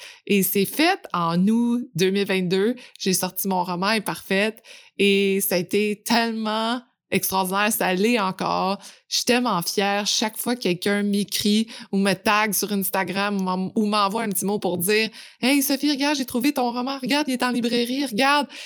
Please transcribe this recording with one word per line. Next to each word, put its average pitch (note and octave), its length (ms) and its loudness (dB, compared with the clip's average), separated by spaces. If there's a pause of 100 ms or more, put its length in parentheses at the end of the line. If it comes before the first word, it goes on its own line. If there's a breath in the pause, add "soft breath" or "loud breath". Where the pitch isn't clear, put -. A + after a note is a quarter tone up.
(280 loud breath)
et G3 160 4
c'est G3 200 0
fait E4+ 360 0 (120)
en F3 380 2
août A#3+ 440 2
deux F#3 180 2
mille G3 140 0
vingt-deux. F#3+ 500 0 (220 loud breath)
J'ai G3 140 -2
sorti F#3 380 -2
mon F#3 160 0
roman F3+ 220 -2
Imparfaite G#3 760 -2 (340 loud breath)
et G3 440 2
ça - 140 -2
a - 20 0
été G#3 480 -2
tellement A3+ 760 0 (300)
extraordinaire, F#3+ 600 0
ça F#3 220 0
l'est A3 240 2
encore. F#3 580 -2 (300 loud breath)
Je - 80 -6
suis - 100 -2
tellement A#3+ 380 2
fière. G3+ 420 0
Chaque G#3+ 320 -2
fois A#3+ 180 -2
que B3 60 -10
quelqu'un G3+ 400 0
m'écrit G#3 640 0 (260 loud breath)
ou G3 60 0
me G3 160 2
tag G#3+ 400 2
sur G3 180 -4
Instagram G3 640 -2
ou F#3+ 60 -2
m'en-, F#3 340 -2
ou G#3+ 120 2
m'envoie G#3 340 2
un A3 80 -4
petit F#3+ 160 -4
mot G3+ 140 -2
pour F3+ 180 -2
dire, « G#3+ 320 0 (320 loud breath)
Hey C4+ 220 4
Sophie, C#4 260 0
regarde, C#4+ 300 0
j'ai B3+ 60 -4
trouvé B3+ 280 0
ton B3 180 0
roman, B3+ 280 -4
regarde, C#4 280 0
il C4 60 0
est B3 80 -2
en B3+ 80 2
librairie, A#3+ 560 0
regarde, C4+ 400 2 (200 loud breath)